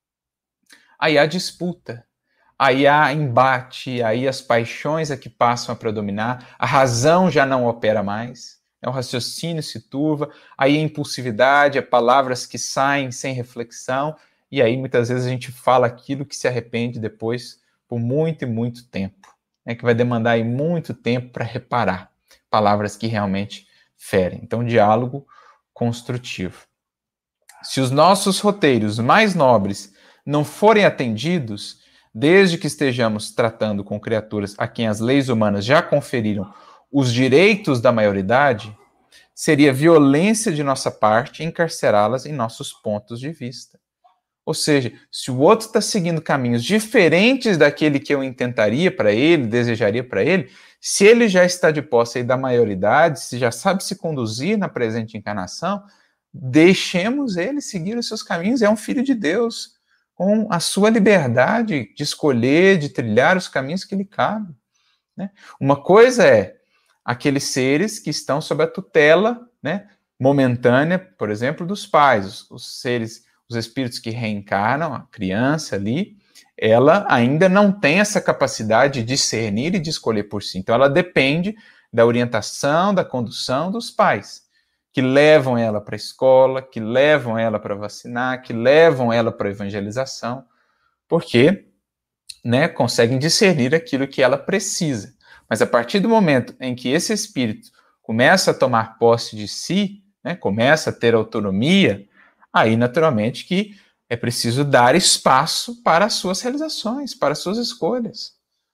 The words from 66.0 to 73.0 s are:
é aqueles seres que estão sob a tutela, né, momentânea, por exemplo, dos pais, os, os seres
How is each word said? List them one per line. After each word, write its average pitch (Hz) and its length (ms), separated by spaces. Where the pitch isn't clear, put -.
é 113 320
aqueles 135 400
seres 143 540
que - 120
estão 147 300
sob 156 220
a 165 40
tutela, 185 800
né, 180 260
momentânea, 131 800
por 107 320
exemplo, 135 360
dos 202 200
pais, 147 400
os, - 240
os - 300
seres 120 460